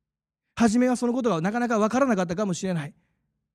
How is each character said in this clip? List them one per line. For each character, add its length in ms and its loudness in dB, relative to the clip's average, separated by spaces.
初 220 2
め 100 4
は 80 2
そ 120 -4
の 60 0
こ 100 -2
と 80 2
が 100 0
な 100 -2
か 80 -4
な 80 0
か 120 0
分 100 2
か 100 0
ら 60 4
な 100 2
か 80 0
っ 40 0
た 80 -6
か 100 -2
も 80 -2
し 120 -6
れ 80 -2
な 120 -4
い。 80 -14